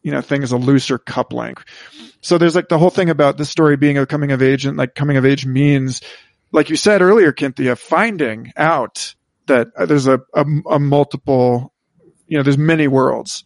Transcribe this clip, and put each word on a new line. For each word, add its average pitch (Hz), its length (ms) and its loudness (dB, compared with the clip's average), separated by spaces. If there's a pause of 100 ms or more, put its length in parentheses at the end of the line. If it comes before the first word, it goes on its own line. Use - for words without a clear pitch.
you 147 100 -6
know, 135 80 -4
things 139 320 -4
a 123 40 0
looser 127 420 0
coupling. 120 560 -8 (680)
So 175 180 0
there's, 165 160 2
like, 175 140 -2
the 165 100 0
whole 175 120 4
thing 175 200 -2
about 143 260 2
this 147 140 -8
story 151 260 2
being 143 220 2
a 135 80 0
coming 147 260 -4
of 131 100 0
age, 135 240 2
and, 143 100 -6
like, 131 180 -4
coming 143 220 -2
of 131 80 2
age 135 220 2
means, 131 560 0 (500)
like 151 180 0
you 160 60 -2
said 208 260 2
earlier, 185 340 4
Cynthia, 131 400 -2
finding 160 800 -4
out 151 580 -4 (320)
that, 120 300 0
uh, 170 100 -2
there's 147 200 2
a, 131 140 2 (140)
a, 147 100 0 (240)
a 156 100 0
multiple, 135 920 0 (560)
you 160 80 -4
know, 139 60 0
there's 139 160 2
many 156 300 2
worlds 131 580 -2